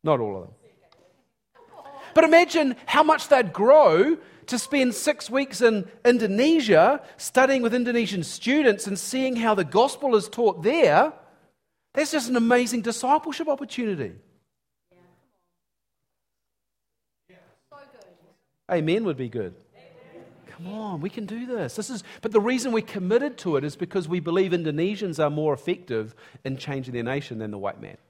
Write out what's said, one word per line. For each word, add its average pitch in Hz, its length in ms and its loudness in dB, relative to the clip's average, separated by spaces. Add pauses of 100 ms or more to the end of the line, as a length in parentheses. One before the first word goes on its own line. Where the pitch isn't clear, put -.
Not 151 160 0
all 104 180 -6
of 90 80 -14
them. 95 80 -20 (1600)
But 320 80 8
imagine 320 520 4 (120)
how 302 160 4
much 302 240 2
they'd 240 260 4
grow 240 640 6 (300)
to 247 120 -4
spend 262 360 0
six - 340 -4
weeks 269 320 -4
in 220 260 2 (160)
Indonesia 233 1000 4 (140)
studying 262 440 2
with 233 120 0
Indonesian 233 500 -2
students 240 640 0
and 196 100 -6
seeing 262 380 -4
how 226 180 0
the 196 100 0
gospel 240 520 0
is 208 120 0
taught 190 360 -2
there. 254 500 4 (840)
That's 294 160 -2
just 254 180 -4
an 254 60 0
amazing 240 460 2
discipleship 285 680 -2
opportunity. 214 680 -6 (4000)
Amen 180 360 0
would 160 100 -2
be 123 140 -8
good. 101 260 -8 (920)
Come 170 200 -20
on, 202 320 -10
we 180 100 -8
can 220 160 -10
do 226 200 -10
this. 214 320 -8
This 214 120 -10
is, 233 140 -10 (180)
but 220 120 -6
the 214 80 6
reason 247 320 -2
we're 220 80 0
committed 220 580 -2
to 165 160 -2
it 135 80 0
is 147 140 -8
because 175 320 -6
we 180 100 -2
believe 170 320 0
Indonesians 175 720 -2
are 143 60 0
more 151 240 -2
effective 120 600 -6 (300)
in 135 140 -6
changing 131 360 -8
their 120 100 -6
nation 131 360 -6
than 107 120 -8
the 104 60 -12
white 98 240 -8
man. 98 160 -18 (120)